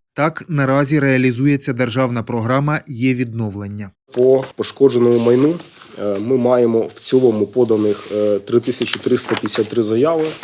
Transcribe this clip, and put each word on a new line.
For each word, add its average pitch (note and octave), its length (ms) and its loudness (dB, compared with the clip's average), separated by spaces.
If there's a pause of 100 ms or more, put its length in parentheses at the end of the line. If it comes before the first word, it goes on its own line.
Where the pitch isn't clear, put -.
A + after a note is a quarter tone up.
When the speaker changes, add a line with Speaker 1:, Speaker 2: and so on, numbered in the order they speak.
(140)
Speaker 1:
Так, D#3 340 -2
наразі C#3+ 520 0
реалізується C3+ 720 0
державна A#2+ 500 -2
програма C3 640 -2
«Є C3 280 -2
відновлення». G#2 760 -8 (240)
Speaker 2:
По C3 300 4 (120)
пошкодженому A#2+ 600 2
майну, B2 360 4 (480)
е, G2+ 180 -2
ми A#2+ 160 0
маємо A#2+ 580 2
в - 60 -20
цілому A#2 460 2
поданих, G#2+ 680 0
е, G#2 260 0
три A#2 220 0
тисячі - 400 -4
триста - 280 -2
п'ятдесят G#2+ 400 -4
три A#2 140 -2
заяви C#3+ 420 0 (200)